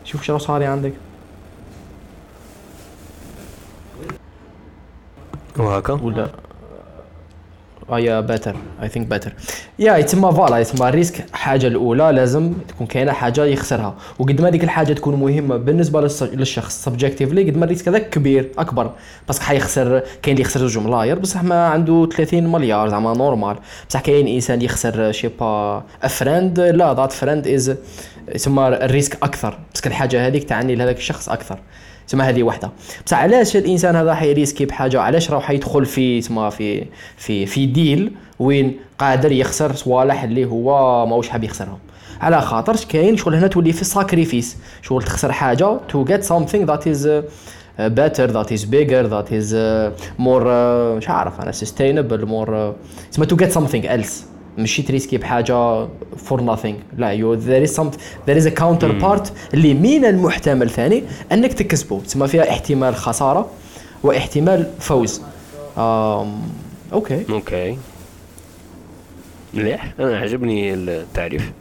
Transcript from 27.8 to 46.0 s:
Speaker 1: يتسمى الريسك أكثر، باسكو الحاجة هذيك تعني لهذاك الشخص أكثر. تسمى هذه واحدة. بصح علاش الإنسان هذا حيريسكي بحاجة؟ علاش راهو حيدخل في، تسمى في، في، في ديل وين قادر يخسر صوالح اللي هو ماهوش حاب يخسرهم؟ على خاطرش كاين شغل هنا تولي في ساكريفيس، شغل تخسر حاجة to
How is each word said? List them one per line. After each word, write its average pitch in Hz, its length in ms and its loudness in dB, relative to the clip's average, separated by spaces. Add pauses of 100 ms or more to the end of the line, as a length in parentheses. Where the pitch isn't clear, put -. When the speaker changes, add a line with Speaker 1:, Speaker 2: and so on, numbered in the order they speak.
Speaker 1:
يتسمى 135 400 2
الريسك 135 540 2
أكثر، 120 360 -4 (120)
باسكو - 180 -6
الحاجة 123 380 0
هذيك 139 180 0
تعني 123 300 -2
لهذاك 123 220 0
الشخص - 320 -8
أكثر. 95 300 -8 (500)
تسمى 135 160 0
هذه 123 180 2
واحدة. 110 280 -2 (360)
بصح 156 120 2
علاش 208 380 4
الإنسان 180 400 2
هذا 160 180 4
حيريسكي 147 500 2
بحاجة؟ 131 360 0
علاش 151 300 2
راهو 143 100 2
حيدخل 139 460 0
في، 127 340 0
تسمى 110 300 -2
في، 104 340 -4 (320)
في، 98 300 -4
في 135 200 0
ديل 156 460 2 (260)
وين 135 380 2 (220)
قادر 135 340 2
يخسر 135 420 0
صوالح 131 480 0
اللي 120 220 0
هو 120 600 2
ماهوش 117 220 0
حاب 113 160 -4
يخسرهم؟ 98 340 -10 (420)
على 165 200 2
خاطرش 127 460 -2
كاين 185 300 4
شغل 170 180 0
هنا 170 120 4
تولي 170 260 4
في 165 120 -2
ساكريفيس، 180 720 0 (260)
شغل 127 200 -2
تخسر - 300 -2
حاجة 160 460 2 (140)
to 139 160 0